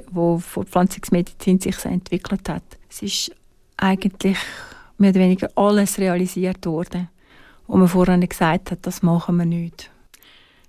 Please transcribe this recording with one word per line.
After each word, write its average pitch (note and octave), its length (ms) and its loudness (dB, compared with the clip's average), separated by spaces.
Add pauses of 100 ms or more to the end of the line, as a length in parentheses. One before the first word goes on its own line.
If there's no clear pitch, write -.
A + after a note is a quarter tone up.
wo E3+ 300 0
Fortpflanzungsmedizin F#3 1200 -2
sich F#3+ 160 -4
so - 120 -10
entwickelt - 600 -6
hat, F3+ 140 -8 (260)
es - 140 -14
ist - 280 -6 (460)
eigentlich F#3+ 640 0 (580)
mehr G3 140 6
oder F#3 80 4
weniger F#3 360 2
alles G3+ 440 2
realisiert F#3 680 -2
worden, F3 440 -6 (580)
wo F#3+ 100 0
man F#3 100 8
vorher F3+ 300 4
gesagt F3 540 0
hat, - 160 -8
das - 160 -4
machen E3+ 340 2
wir E3+ 80 0
nicht. E3+ 460 -6 (760)